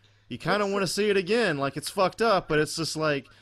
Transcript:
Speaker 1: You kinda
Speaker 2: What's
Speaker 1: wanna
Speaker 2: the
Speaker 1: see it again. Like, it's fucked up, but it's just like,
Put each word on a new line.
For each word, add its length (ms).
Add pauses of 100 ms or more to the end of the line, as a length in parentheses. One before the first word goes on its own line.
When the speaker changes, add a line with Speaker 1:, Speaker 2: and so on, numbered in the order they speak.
(280)
Speaker 1:
You 100
kinda 280
Speaker 2:
What's 60
Speaker 1:
wanna 120
Speaker 2:
the 40
Speaker 1:
see 220
it 60
again. 420
Like, 180
it's 140
fucked 300
up, 280
but 100
it's 180
just 200
like, 300 (160)